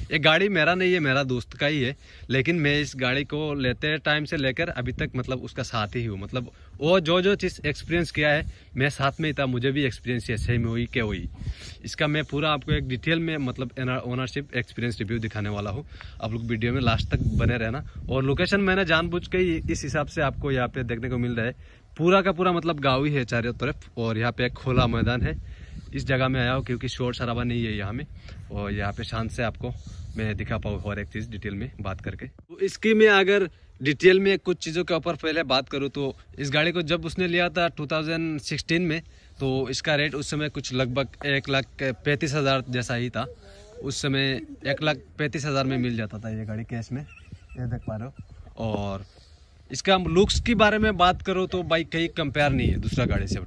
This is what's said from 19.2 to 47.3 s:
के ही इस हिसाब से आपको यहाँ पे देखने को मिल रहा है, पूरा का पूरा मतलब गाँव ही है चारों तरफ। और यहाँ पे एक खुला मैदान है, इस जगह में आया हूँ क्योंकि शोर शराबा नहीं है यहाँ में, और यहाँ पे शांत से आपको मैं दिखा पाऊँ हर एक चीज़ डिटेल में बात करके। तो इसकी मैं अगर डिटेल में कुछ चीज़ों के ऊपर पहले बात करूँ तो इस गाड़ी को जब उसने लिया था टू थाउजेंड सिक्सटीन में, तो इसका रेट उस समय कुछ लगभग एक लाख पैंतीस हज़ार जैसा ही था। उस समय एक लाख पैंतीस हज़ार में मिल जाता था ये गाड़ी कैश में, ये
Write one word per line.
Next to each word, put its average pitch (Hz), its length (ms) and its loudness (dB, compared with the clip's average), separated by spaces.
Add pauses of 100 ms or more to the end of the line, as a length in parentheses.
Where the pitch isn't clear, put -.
के 185 100 -2
ही 175 320 2
इस - 140 -2
हिसाब 147 240 -2
से - 140 -4
आपको 139 300 0
यहाँ 123 180 2
पे 131 160 -6
देखने 117 240 -4
को 127 100 -2
मिल 120 160 0
रहा 113 100 0
है, - 340 -8 (180)
पूरा 180 240 8
का 185 100 4
पूरा 180 200 4
मतलब 165 280 0
गाँव 139 260 4
ही 147 80 2
है 135 120 2
चारों 117 280 0
तरफ। - 440 -6
और 113 200 0
यहाँ 117 140 0
पे 123 140 -2
एक 120 80 -2
खुला 127 340 2
मैदान 117 340 0
है, - 140 0 (580)
इस 139 120 -6
जगह 131 220 2
में 127 120 2
आया 123 140 2
हूँ 131 100 0
क्योंकि 123 260 -4
शोर 123 240 -2
शराबा 120 300 -2
नहीं 120 220 0
है 107 100 -2
यहाँ 101 180 -4
में, 147 120 -6 (460)
और 101 200 -4
यहाँ 101 220 -2
पे 117 100 -6
शांत 113 280 -4
से 123 120 -2
आपको 120 300 -4 (440)
मैं 107 200 -2
दिखा 110 200 -4
पाऊँ 104 240 -4
हर 104 180 -4
एक 101 80 -6
चीज़ 110 220 -8
डिटेल 101 260 -8
में 117 160 -6 (100)
बात 95 200 -6
करके। 104 260 -8
तो - 320 -20
इसकी 208 340 2
मैं 220 160 10
अगर 196 400 6 (320)
डिटेल 156 380 8
में 196 200 4
कुछ 180 200 -2
चीज़ों 165 240 -2
के 175 100 0
ऊपर 160 240 0
पहले 160 280 0
बात 131 240 2
करूँ 139 200 -2
तो 139 260 -4 (240)
इस 139 120 -4
गाड़ी 156 200 4
को 175 120 -2
जब 165 220 -2
उसने 180 220 -2
लिया 175 220 2
था 170 200 0
टू 147 180 -6
थाउजेंड 160 540 -2
सिक्सटीन 165 420 0
में, 165 180 0 (380)
तो 131 300 0
इसका 147 260 0
रेट 147 200 0
उस 143 160 -6
समय 151 180 -2
कुछ 135 240 -8
लगभग 127 540 -2
एक 139 220 0
लाख 135 160 2 (120)
पैंतीस 143 560 0
हज़ार 135 360 2
जैसा 123 260 -2
ही 120 140 -2
था। 113 180 -4 (540)
उस - 200 -4
समय 135 400 0 (240)
एक 139 180 -2
लाख 151 180 0 (160)
पैंतीस 151 280 -2
हज़ार 135 200 2
में 131 140 0
मिल 120 180 0
जाता 110 220 -6
था 110 120 -8
ये 110 140 -4
गाड़ी 110 200 -6
कैश 117 260 -8
में, 131 100 -4
ये - 640 -12